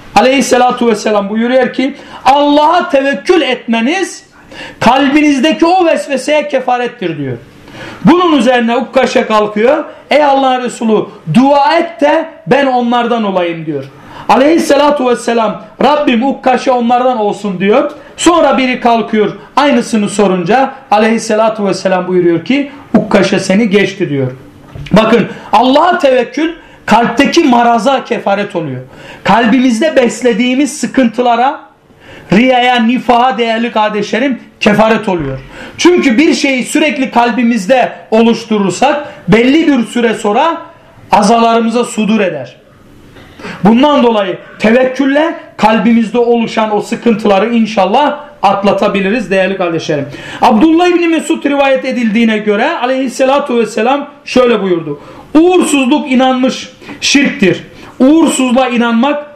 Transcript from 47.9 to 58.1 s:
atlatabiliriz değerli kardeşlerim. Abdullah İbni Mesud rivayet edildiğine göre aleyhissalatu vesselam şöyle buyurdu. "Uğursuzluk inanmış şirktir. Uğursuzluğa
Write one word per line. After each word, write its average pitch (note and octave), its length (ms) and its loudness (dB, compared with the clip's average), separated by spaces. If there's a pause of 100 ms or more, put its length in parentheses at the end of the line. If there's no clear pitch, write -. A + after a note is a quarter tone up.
atlatabiliriz G3 880 0
değerli F#3+ 260 0
kardeşlerim. E3 500 -4 (340)
Abdullah D#4+ 460 4
İbni F4 200 2
Mesud E4 380 -2
rivayet C#4 400 0
edildiğine A3+ 520 0
göre G#3 320 -2
aleyhissalatu C4 880 -2
vesselam A#3 520 -2 (160)
şöyle A#3+ 360 2
buyurdu. D#3+ 380 -4 (340)
"Uğursuzluk D4 800 2
inanmış B3+ 580 0 (320)
şirktir. - 640 0 (360)
Uğursuzluğa C4 680 2